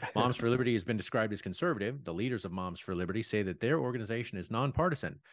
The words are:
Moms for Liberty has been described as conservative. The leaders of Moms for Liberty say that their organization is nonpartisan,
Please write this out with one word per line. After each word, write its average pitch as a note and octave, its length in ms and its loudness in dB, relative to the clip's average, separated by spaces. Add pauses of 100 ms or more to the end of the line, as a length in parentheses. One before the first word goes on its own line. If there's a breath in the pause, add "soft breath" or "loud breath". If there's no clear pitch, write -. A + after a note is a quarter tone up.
(160)
Moms A#2+ 200 4
for A#2 140 2
Liberty B2 220 4
has G#2+ 100 4
been A2 140 0
described A2 360 0
as G2 80 -4
conservative. A#2+ 640 -2
The E2+ 100 -4
leaders A2 320 0
of F#2+ 60 -4
Moms F#2 300 -4
for F#2 160 -4
Liberty F#2 260 0
say G#2+ 220 0
that F2+ 160 -4
their C3+ 180 2
organization A#2 600 -4
is - 120 -6
nonpartisan, C3+ 680 0 (120)